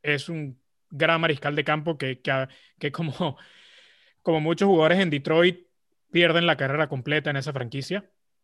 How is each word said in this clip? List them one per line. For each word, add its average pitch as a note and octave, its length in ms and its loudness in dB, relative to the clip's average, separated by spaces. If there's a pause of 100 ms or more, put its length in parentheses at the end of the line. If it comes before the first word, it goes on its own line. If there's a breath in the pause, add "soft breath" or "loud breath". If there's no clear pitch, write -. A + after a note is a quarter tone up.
es D3 280 -4
un D3 300 -10 (300)
gran D#3+ 320 2
mariscal D3 340 -2
de D3 80 -2
campo D3+ 340 -2
que, C3 240 -8
que, C3+ 260 -2 (300 soft breath)
que D3+ 140 -6
como, D#3 460 -6 (840 soft breath)
como D#3+ 200 0
muchos E3 260 0
jugadores E3+ 320 6
en F#3 100 2
Detroit D#3+ 580 2 (440)
pierden E3+ 340 4
la D#3+ 100 4
carrera C#3+ 320 -2
completa C#3+ 420 -4
en C#3 80 -4
esa C#3 140 -6
franquicia. C3+ 580 -8 (340)